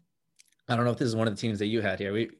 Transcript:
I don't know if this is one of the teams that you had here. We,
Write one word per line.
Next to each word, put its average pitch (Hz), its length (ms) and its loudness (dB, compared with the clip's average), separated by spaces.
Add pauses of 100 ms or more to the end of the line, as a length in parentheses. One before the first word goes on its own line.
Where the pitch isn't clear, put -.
(680)
I 123 80 2
don't 120 80 2
know 120 80 2
if 110 60 -4
this 135 100 2
is 110 80 0
one 113 100 2
of 107 80 0
the 104 60 -10
teams 110 180 -2
that 104 80 0
you 110 140 0
had 98 180 0
here. 98 140 -2
We, 110 280 0